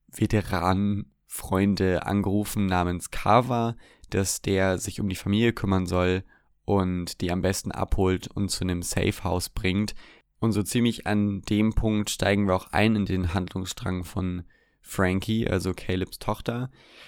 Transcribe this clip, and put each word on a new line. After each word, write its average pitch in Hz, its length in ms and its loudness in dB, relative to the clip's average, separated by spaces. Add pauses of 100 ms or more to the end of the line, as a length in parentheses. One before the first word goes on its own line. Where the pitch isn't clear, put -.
Veteranenfreunde 95 2000 0
angerufen 101 600 0
namens 87 440 0
Carver, 117 640 2 (340)
dass 98 320 -2
der 95 360 2
sich - 220 -8
um 104 80 -2
die 95 80 -2
Familie 110 360 2
kümmern 95 340 0
soll 90 380 2 (440)
und 92 540 0
die 87 100 0
am 92 80 0
besten 92 320 0
abholt - 560 0
und 98 220 -4
zu - 120 -4
einem 90 200 -2
Safehouse 92 640 -2
bringt. 98 460 -2 (440)
Und 113 140 0
so 101 100 0
ziemlich 117 440 0
an 104 340 0
dem 107 320 2
Punkt 107 380 0
steigen 101 360 2
wir 92 80 4
auch - 180 -4
ein 107 220 4
in 101 120 0
den 92 260 0
Handlungsstrang 90 720 -4
von 90 400 -4 (380)
Frankie, 95 640 0
also 92 260 0
Calebs - 440 -6
Tochter. 120 520 -4 (380)